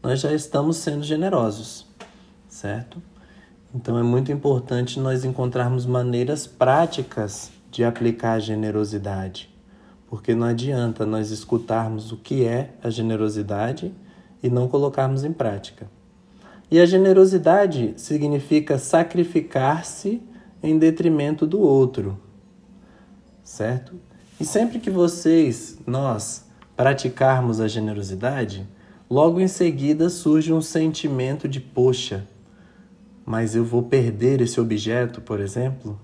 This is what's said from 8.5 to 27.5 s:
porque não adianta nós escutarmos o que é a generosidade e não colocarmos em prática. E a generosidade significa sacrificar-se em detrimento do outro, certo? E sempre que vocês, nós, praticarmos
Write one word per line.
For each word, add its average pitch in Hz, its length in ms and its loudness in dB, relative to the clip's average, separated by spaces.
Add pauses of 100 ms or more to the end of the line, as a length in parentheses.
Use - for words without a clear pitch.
porque 117 260 -2
não 117 140 0
adianta 117 580 -2
nós 107 240 -4
escutarmos 113 800 -4
o 110 60 -10
que - 280 -2
é 123 380 -2
a 117 80 -4
generosidade 110 1040 -4 (480)
e 127 80 0
não 123 160 0
colocarmos 135 560 0
em 156 100 -4
prática. 104 560 -6 (800)
E 165 120 6
a 175 60 12
generosidade 185 1080 6
significa 147 800 0
sacrificar-se 165 1400 0 (400)
em 156 180 2
detrimento 156 680 2
do 190 140 0
outro, 127 580 2 (1300)
certo? 123 500 -6 (460)
E 160 40 -4
sempre 226 360 0
que 202 100 -4
vocês, 165 960 2
nós, 123 580 -4 (320)
praticarmos 127 840 2